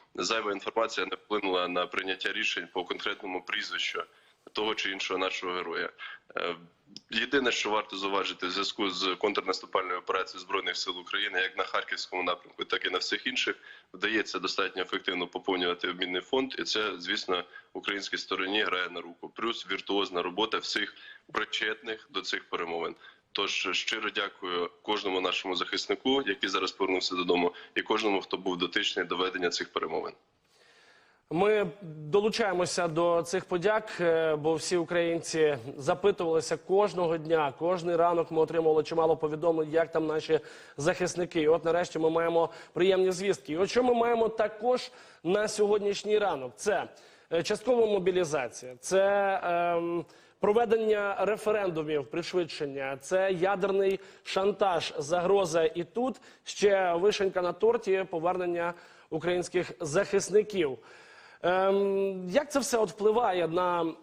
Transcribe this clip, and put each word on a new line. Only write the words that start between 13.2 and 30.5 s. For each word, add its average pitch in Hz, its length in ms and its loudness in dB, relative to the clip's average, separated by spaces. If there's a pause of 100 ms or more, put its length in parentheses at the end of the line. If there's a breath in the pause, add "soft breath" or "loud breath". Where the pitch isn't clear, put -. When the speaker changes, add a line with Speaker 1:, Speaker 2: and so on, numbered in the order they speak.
Speaker 1:
інших, - 300 -2 (360 loud breath)
вдається 101 460 -2
достатньо 92 440 -2
ефективно 90 440 -4
поповнювати 90 600 -2
обмінний 90 320 -4
фонд, 131 380 -2
і - 40 -4
це, 107 360 -2
звісно, 90 460 -2 (280 loud breath)
українській 101 460 -4
стороні 95 440 -2
грає 90 260 -2
на 87 120 -12
руку. 85 280 -14
Плюс - 420 -6
віртуозна 95 520 -2
робота 90 360 -2
всіх - 360 -4 (380 loud breath)
причетних 110 800 -4
до 95 120 -4
цих - 260 -6
перемовин. 85 460 -4 (380 loud breath)
Тож 95 400 -2
щиро 107 380 -2
дякую 92 600 -4 (120)
кожному 98 380 -2
нашому 90 360 -2
захиснику, 101 720 0
який 98 220 -2
зараз 92 240 -2
повернувся 95 420 0
додому, 87 400 2 (200 loud breath)
і 92 80 -2
кожному, 107 380 0
хто - 160 -8
був 90 220 -4
дотичний 101 460 -2
до 87 120 -4
ведення 92 340 0
цих - 220 -6
перемовин. 82 400 -4 (1160 soft breath)